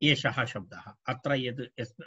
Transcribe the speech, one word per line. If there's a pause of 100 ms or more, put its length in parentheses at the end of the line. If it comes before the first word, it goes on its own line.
एषः
शब्दः। (140)
अत्र
यद्
यस्-,